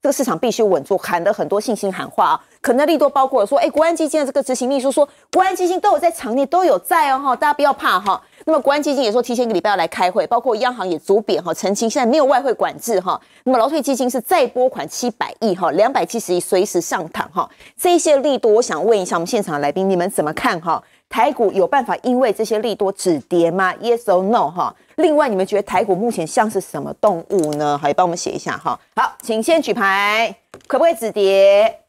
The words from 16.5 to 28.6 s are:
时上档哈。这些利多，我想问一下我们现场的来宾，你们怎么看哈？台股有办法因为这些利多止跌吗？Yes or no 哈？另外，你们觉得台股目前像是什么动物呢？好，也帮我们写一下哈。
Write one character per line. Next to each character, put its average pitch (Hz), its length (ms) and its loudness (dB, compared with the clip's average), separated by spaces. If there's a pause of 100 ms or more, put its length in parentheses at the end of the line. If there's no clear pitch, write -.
时 196 160 -2
上 180 280 -6
档 - 240 -8
哈。 - 160 -4 (300)
这 349 200 2
些 311 180 2
利 277 220 0
多， 226 160 2
我 226 80 4
想 160 200 -4
问 220 160 2
一 185 60 -2
下 180 120 -4
我 170 40 0
们 170 60 -4
现 208 160 -2
场 175 120 -6
的 143 60 -2
来 147 100 0
宾， 190 180 0
你 196 60 2
们 180 160 0
怎 185 140 -2
么 151 80 -4
看 208 300 -2
哈？ 220 200 -2 (280)
台 254 200 2
股 226 220 0
有 277 140 2
办 269 180 0
法 240 180 -4
因 247 160 0
为 254 140 2
这 220 100 -4
些 214 180 -2
利 220 140 -4
多 190 160 -2
止 175 300 -2
跌 170 300 0
吗？ 185 320 0
Yes 233 220 0
or 185 180 2
no 190 280 0
哈？ 170 240 -4 (220)
另 311 180 2
外， 294 140 4
你 208 80 -2
们 190 100 0
觉 214 100 -4
得 202 60 0
台 208 220 -2
股 202 100 2
目 220 160 -2
前 190 160 -4
像 214 240 0
是 202 120 -4
什 147 200 -10
么 143 120 -10
动 185 340 0
物 156 260 0
呢？ 147 260 -2
好， 147 80 0
也 143 60 0
帮 180 120 2
我 - 20 0
们 170 80 -4
写 - 140 -8
一 - 80 -8
下 135 180 -8
哈。 131 220 -4 (180)